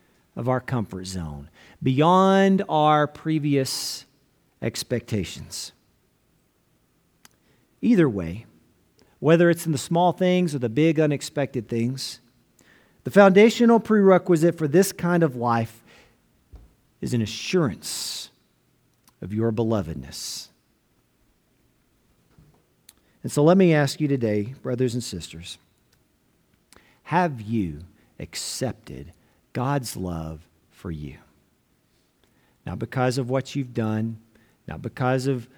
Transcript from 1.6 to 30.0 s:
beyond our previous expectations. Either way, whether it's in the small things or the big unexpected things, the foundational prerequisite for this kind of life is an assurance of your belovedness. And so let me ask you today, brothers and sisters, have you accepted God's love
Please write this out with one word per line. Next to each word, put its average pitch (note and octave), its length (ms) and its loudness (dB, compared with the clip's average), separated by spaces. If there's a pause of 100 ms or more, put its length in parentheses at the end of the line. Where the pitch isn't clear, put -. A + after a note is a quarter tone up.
beyond F#3+ 840 4
our D3+ 400 4
previous C#3+ 1000 -2 (560)
expectations. - 1080 -6 (2000)
Either F#3 280 4
way, F#2+ 360 -6 (720)
whether E3 300 4
it's E3+ 160 0
in D#3+ 80 0
the C#3 40 -2
small E3+ 360 0
things F3+ 420 0
or C3+ 40 -4
the A#2+ 100 -2
big D3 280 2
unexpected C#3+ 680 -2
things, A#2+ 540 -4 (840)
the - 80 -6
foundational G#3+ 680 6
prerequisite F3+ 800 4
for D#3+ 80 -2
this F3+ 280 4
kind F3 300 0
of C3 120 0
life A#2 480 -2 (1200)
is A#2+ 120 -4
an A#2 80 0
assurance - 1080 -4 (920)
of F#2 120 -10
your A2+ 180 0
belovedness. A2 960 -4 (2750)
And B2 80 -8
so D3 140 2
let F3 140 6
me F3+ 160 6
ask - 260 0
you D3+ 80 -2
today, A#2 540 -2
brothers B2 320 -4
and B2 100 -6
sisters, E2 540 -14 (1500)
have D#3 380 -2
you G2+ 380 -4 (400)
accepted - 920 -10 (400)
God's C3 460 -4
love D#2+ 500 -8 (240)